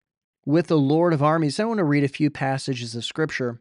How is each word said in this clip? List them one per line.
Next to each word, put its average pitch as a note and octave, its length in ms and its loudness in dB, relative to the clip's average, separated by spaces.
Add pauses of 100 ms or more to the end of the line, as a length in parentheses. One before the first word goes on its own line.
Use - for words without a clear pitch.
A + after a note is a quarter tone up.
(460)
with E3 220 2
the E3 100 2
Lord D#3 340 4
of C#3+ 100 0
armies. D#3 380 0
I G#3+ 60 0
wanna A3 180 -2
read C#3+ 220 2
a - 20 0
few D3+ 220 0
passages C3+ 680 -6
of A#2 80 -8
scripture C3 580 -4